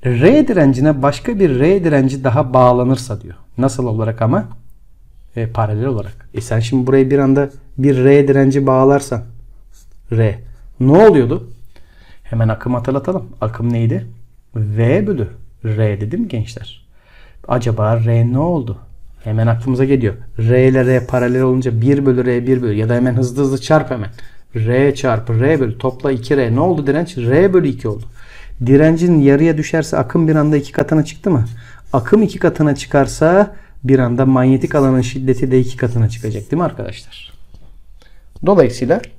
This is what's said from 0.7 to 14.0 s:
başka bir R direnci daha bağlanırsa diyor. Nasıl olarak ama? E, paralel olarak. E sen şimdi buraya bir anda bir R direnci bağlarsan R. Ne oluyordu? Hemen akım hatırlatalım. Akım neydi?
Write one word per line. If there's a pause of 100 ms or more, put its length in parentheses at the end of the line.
başka
bir
R
direnci
daha
bağlanırsa
diyor. (220)
Nasıl
olarak
ama? (920)
E,
paralel
olarak.
E
sen
şimdi
buraya
bir
anda (280)
bir
R
direnci
bağlarsan (920)
R. (400)
Ne
oluyordu? (760)
Hemen
akım
hatırlatalım. (120)
Akım
neydi? (480)